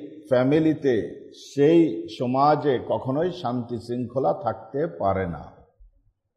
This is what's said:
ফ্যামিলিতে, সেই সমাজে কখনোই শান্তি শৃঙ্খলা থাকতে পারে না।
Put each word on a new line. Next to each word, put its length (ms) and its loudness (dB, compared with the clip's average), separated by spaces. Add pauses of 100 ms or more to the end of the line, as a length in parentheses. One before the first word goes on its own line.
(280)
ফ্যামিলিতে, 960 2 (120)
সেই 760 2 (100)
সমাজে 600 2 (100)
কখনোই 440 -2
শান্তি 460 -6
শৃঙ্খলা 560 -2
থাকতে 520 -6
পারে 400 -2
না। 260 -10 (840)